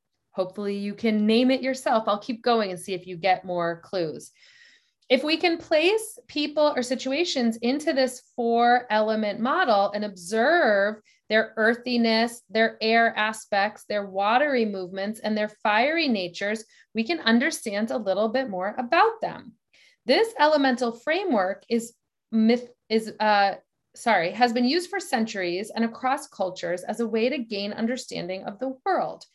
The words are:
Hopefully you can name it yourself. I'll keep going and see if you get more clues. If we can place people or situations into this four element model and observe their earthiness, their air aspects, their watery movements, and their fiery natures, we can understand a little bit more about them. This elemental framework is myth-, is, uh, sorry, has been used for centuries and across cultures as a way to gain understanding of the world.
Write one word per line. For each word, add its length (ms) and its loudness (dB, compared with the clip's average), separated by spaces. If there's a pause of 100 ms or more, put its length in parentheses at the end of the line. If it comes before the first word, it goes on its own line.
(320)
Hopefully 440 -6
you 180 -6
can 320 0
name 240 4
it 120 0
yourself. 440 0
I'll 140 0
keep 220 -10
going 280 2
and 80 -8
see 160 -10
if 120 -10
you 100 -12
get 280 0
more 380 -4
clues. 480 -6 (800)
If 160 4
we 140 0
can 180 2
place 640 0 (100)
people 480 0
or 60 -2
situations 760 -2
into 380 0
this 280 -2 (140)
four 540 4
element 500 0
model 520 2
and 120 -4
observe 920 0 (320)
their 280 2
earthiness, 920 0
their 320 0
air 360 2
aspects, 720 -2
their 180 -4
watery 580 2
movements, 560 -6
and 160 -2
their 140 -2 (120)
fiery 460 2
natures, 560 -4 (300)
we 100 0
can 160 -4
understand 720 0
a 60 -4
little 320 0
bit 200 -2
more 300 -6
about 420 2
them. 320 -8 (540)
This 320 4
elemental 540 4
framework 760 -2
is 240 -2 (400)
myth-, 380 4 (180)
is, 320 0
uh, 360 4 (380)
sorry, 360 2
has 220 2
been 120 2
used 240 0
for 120 -4
centuries 760 -4
and 100 0
across 440 -4
cultures 540 -6
as 180 -6
a 60 -2
way 220 0
to 100 -4
gain 340 -6
understanding 720 -6
of 140 -12
the 160 -6 (120)
world. 380 -4 (100)